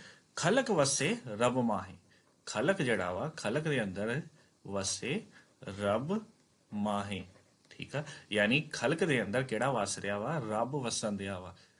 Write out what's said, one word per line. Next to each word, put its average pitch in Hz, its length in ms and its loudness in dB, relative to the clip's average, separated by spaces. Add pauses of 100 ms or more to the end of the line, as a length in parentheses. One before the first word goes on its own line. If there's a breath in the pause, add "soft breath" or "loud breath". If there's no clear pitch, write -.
(360 loud breath)
ਖਲਕ 240 340 4
ਵਸੇ 151 460 2 (120)
ਰੱਬ 120 300 2
ਮਾਹੇ, 95 360 0 (520 soft breath)
ਖਲਕ 165 360 2
ਜਿਹੜਾ 95 300 2
ਵਾ, 110 160 -4
ਖਲਕ 139 340 -2
ਦੇ 143 200 0
ਅੰਦਰ 104 400 -2 (440 soft breath)
ਵਸੇ 101 600 -4 (540 loud breath)
ਰੱਬ 135 440 0 (500)
ਮਾਹੇ, 101 500 -2 (460)
ਠੀਕ - 260 -10
ਆ, 147 80 -4 (280 loud breath)
ਯਾਨੀ 107 280 6
ਖਲਕ 151 440 0
ਦੇ 135 180 2
ਅੰਦਰ 104 200 0
ਕਿਹੜਾ 123 280 0
ਵਸ 101 280 0
ਰਿਹਾ 101 200 -2
ਵਾ? 135 320 -2
ਰੱਬ 120 260 0
ਵਸਣ 117 360 -2
ਦਿਆ 98 260 -4
ਵਾ। 90 180 -12 (240 soft breath)